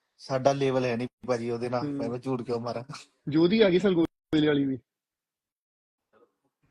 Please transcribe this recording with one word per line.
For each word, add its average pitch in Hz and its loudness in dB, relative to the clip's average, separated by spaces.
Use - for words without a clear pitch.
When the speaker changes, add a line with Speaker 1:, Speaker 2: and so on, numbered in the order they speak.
Speaker 1:
ਸਾਡਾ 135 0
ਲੈਵਲ 131 0
ਹੈ 120 -2
ਨਹੀਂ 123 -6
ਭਾਜੀ 120 -2
ਉਹਦੇ 117 -4
ਨਾਲ, 123 -4
Speaker 2:
ਹੂੰ। 143 -6
Speaker 1:
ਮੈਂ 139 -6
ਕਿਹਾ 120 -6
ਝੂਠ 127 -6
ਕਿਉਂ 117 -4
ਮਾਰਾਂ। 117 -8
Speaker 2:
ਜੋਧੀ 175 4
ਆ 196 6
ਗਈ 180 4
ਸੰਗੋਲੀ 165 0
ਵਾਲੀ 143 2
ਵੀ। 135 -4